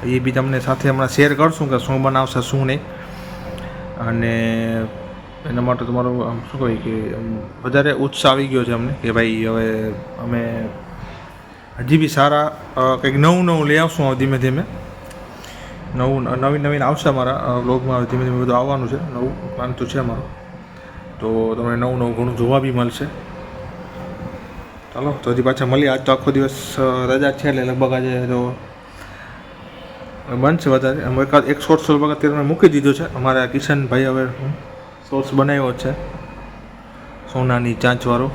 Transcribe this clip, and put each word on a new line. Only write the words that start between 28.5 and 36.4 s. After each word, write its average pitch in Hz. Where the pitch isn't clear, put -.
બનશે 151
વધારે. 131
આમ 127
એકાદ 139
એક 143
શોર્ટ્સ 156
લગભગ 151
અત્યારે 147
મેં 143
મૂકી 170
દીધો 143
છે. 156
અમારા 127
કિશનભાઈ 135
હવે 131
શોર્ટ્સ 135
બનાવ્યો 139
છે 131